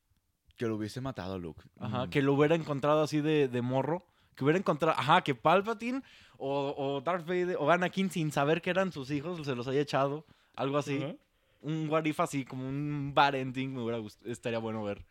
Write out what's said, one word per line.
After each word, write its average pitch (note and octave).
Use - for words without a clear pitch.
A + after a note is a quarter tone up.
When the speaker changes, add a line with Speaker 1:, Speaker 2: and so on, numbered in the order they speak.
Speaker 1:
Que A#2
lo A2+
hubiese G#2+
matado F#2+
a -
Luke. E2
Speaker 2:
Ajá, B2
Speaker 1:
Mm. F3+
Speaker 2:
que D3
lo C#3
hubiera D3+
encontrado D3
así D3+
de, D3+
de B2
morro. C3+
Que -
hubiera D3+
encontrado, D#3+
ajá, D#3
que C#3
Palpatine G#3+
o, C#3
o C#3
Darth E3
Vader F3+
o D3
Anakin F3+
sin D#3
saber D3+
que F3+
eran F#3
sus C3+
hijos, D3+
se C#3
los A#2+
haya C3+
echado. C#3+
Algo C#3
así. C#3+
Speaker 1:
Ajá. E3
Speaker 2:
Un D#3
what D#3+
if D3+
así, C#3+
como C3
un C#3+
bad C#3+
ending, C3
me C3
hubiera A#2
gust-, G#2+
estaría A#2
bueno A2
ver. G2+